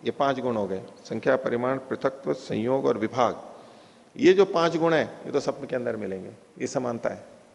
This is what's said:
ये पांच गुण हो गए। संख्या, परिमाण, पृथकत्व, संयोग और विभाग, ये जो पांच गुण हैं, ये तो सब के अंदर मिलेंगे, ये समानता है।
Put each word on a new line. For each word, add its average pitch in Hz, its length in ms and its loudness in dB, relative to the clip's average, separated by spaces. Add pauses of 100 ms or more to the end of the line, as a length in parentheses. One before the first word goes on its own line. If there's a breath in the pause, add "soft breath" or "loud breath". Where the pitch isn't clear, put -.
ये 117 60 0
पांच 139 300 2
गुण 120 160 0
हो 101 100 0
गए। 95 160 -4 (220)
संख्या, 120 320 2
परिमाण, 127 420 0
पृथकत्व, 131 560 -4
संयोग 131 520 -2
और 117 120 2
विभाग, 107 440 0 (720 loud breath)
ये 160 160 8
जो 190 120 8
पांच 170 320 2
गुण 165 180 4
हैं, 131 320 0
ये 135 60 -8
तो 139 80 2
सब 135 260 -4
के 131 100 -4
अंदर 117 200 -2
मिलेंगे, 98 340 -8 (280)
ये - 80 -4
समानता 120 440 -2
है। 95 220 -12 (220)